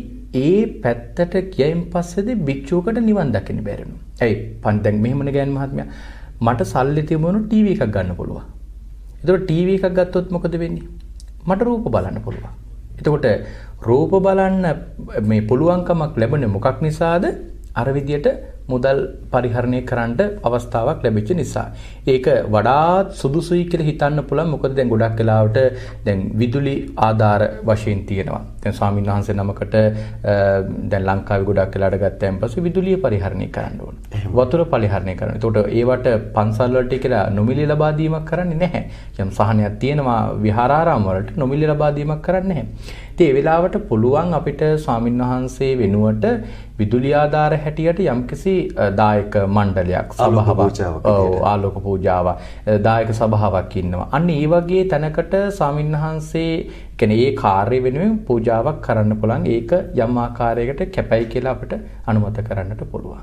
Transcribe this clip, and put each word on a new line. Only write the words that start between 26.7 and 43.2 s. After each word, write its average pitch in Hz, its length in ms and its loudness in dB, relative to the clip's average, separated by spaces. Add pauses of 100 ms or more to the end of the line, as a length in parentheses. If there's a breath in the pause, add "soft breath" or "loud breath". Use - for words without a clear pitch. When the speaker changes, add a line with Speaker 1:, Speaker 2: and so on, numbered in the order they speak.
Speaker 1:
ආධාර 110 460 4 (220)
වශයෙන් 104 420 0
තියෙනවා. - 360 -4 (160)
දැන් 104 200 -4
ස්වාමීන් 101 320 0
වහන්සේ 101 280 -2
නමකට, 101 360 -2
අ, 107 600 2 (540)
දැන් 98 180 0
ලංකාවේ 98 440 0
ගොඩක් 95 240 0
වෙලාවට 98 300 0
ගත්තයින් 95 360 -2
පස්සේ 170 260 -2
විදුලිය 185 300 0
පරිහරණය 98 520 -2
කරන්න - 320 -8
ඕන. - 160 -12 (160)
Speaker 2:
එහෙම. 104 200 -4
Speaker 1:
වතුර 143 320 4
පරිහරණය 98 520 0
කරන්න. 107 200 -4
එතකොට 110 220 0 (140)
ඒවට 123 360 2 (240)
පන්සල් 110 460 2
වලට 127 240 0
කියලා 120 280 2
නොමිලේ 127 420 2
ලබා 151 200 2
දීමක් 156 320 -2
කරන්නේ 170 380 -2
නැහැ. 170 220 0 (340 loud breath)
යම් 98 120 -2
සහනයක් 107 500 2
තියෙනවා 131 400 0 (220)
විහාරාරාම 123 680 4
වලට 101 260 -2
නොමිලේ 151 360 2
ලබා 147 200 2
දීමක් 147 300 -4
කරන්නේ 185 320 0
නැහැ. - 520 -8 (120)
ඉතින් 170 80 8